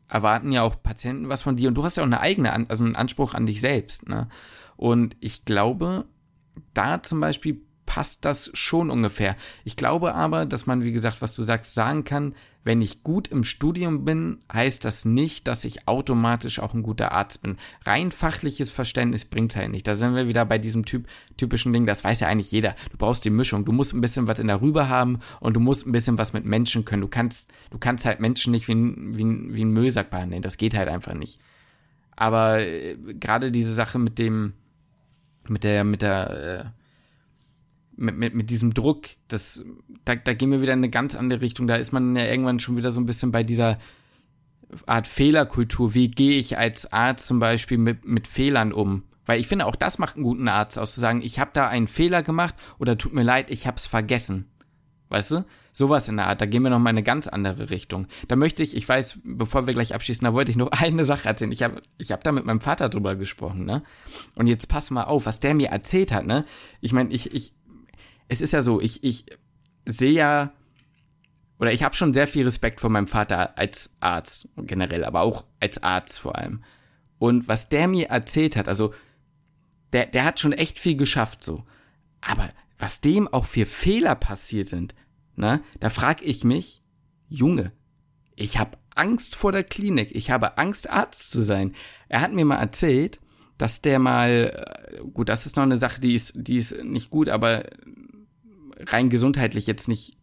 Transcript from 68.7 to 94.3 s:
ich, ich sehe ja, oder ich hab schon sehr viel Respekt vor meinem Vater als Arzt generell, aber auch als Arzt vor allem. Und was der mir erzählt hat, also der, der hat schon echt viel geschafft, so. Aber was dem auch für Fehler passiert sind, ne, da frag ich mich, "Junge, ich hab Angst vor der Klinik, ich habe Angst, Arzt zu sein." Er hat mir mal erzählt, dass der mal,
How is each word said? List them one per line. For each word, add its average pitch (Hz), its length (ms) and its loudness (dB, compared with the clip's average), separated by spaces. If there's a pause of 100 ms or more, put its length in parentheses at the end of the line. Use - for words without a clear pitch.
ich, - 220 -2
ich 123 240 -2 (600)
sehe 127 260 4
ja, 147 400 4 (1080)
oder 117 120 4
ich 123 120 2
hab 135 120 0
schon 165 160 4
sehr 139 140 4
viel 143 200 2
Respekt 117 340 -2
vor 117 100 2
meinem 104 180 2
Vater 95 520 0
als - 400 -4
Arzt - 580 -4
generell, 87 460 -4
aber 82 180 0
auch 113 240 0 (140)
als - 240 -4
Arzt - 360 -2
vor - 160 -8
allem. - 280 -8 (560)
Und 120 280 4
was 113 220 -2
der 151 180 4
mir 185 200 2
erzählt 151 480 0
hat, 107 120 0
also 104 280 0 (1000)
der, 127 140 2
der 131 180 0
hat 165 140 0
schon 147 140 4
echt - 260 -2
viel 160 180 0
geschafft, - 460 0
so. 82 220 -8 (560)
Aber - 280 -2 (300)
was - 200 -6
dem 185 280 4
auch 123 180 0
für 110 220 0
Fehler 202 480 2
passiert 101 540 -4
sind, 87 260 -8 (400)
ne, 123 260 0 (180)
da 110 100 0
frag 135 340 0
ich 131 200 -2
mich, 131 380 0 (480)
"Junge, 131 420 2 (640)
ich - 220 -2
hab 107 220 -2 (160)
Angst 220 400 0
vor 202 160 2
der 190 120 0
Klinik, 185 520 -2
ich - 160 -2
habe - 260 2
Angst, 190 320 -4
Arzt - 420 -2
zu 120 120 0
sein." 98 320 0 (340)
Er 120 120 0
hat 180 120 -2
mir 175 100 2
mal 143 140 4
erzählt, 135 600 0 (380)
dass - 240 -4
der 139 180 4
mal, 120 920 2